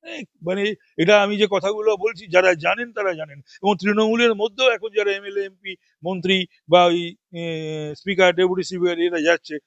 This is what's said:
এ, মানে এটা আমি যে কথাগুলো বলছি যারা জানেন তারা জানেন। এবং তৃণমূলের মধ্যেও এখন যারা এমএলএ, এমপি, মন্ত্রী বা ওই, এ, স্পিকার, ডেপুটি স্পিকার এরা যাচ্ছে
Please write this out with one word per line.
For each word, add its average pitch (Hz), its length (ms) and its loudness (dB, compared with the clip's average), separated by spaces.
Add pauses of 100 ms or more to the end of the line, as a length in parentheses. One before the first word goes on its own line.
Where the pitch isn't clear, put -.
এ, 339 100 -16 (340)
মানে 196 160 -4 (340)
এটা 180 260 4
আমি 208 180 -2
যে 208 100 4
কথাগুলো 208 460 -2
বলছি 208 300 -6
যারা 180 240 2 (140)
জানেন 220 260 -2
তারা 202 220 -4
জানেন। 151 260 -12 (220)
এবং 202 200 2
তৃণমূলের 220 540 2
মধ্যেও 226 400 0
এখন 208 220 -10
যারা 202 140 0
এমএলএ, 202 340 -6
এমপি, 190 280 -14 (300)
মন্ত্রী 185 340 0 (320)
বা 175 160 8
ওই, 175 160 2 (380)
এ, 170 40 -8 (520)
স্পিকার, 185 400 2
ডেপুটি 185 280 0
স্পিকার 175 360 -2
এরা 170 220 0
যাচ্ছে 160 340 0 (120)